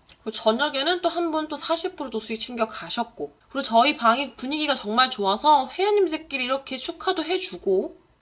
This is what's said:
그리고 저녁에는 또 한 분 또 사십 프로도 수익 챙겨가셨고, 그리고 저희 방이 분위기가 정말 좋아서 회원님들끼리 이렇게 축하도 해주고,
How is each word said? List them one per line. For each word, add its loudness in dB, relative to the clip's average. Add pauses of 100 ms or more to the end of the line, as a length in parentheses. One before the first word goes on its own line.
(240)
그리고 -6
저녁에는 0
또 2
한 -2
분 -2
또 -8
사십 -2
프로도 -6
수익 -6
챙겨가셨고, -6 (160)
그리고 -6
저희 4
방이 2
분위기가 0
정말 2
좋아서 4
회원님들끼리 0
이렇게 -4
축하도 -2
해주고, -2 (260)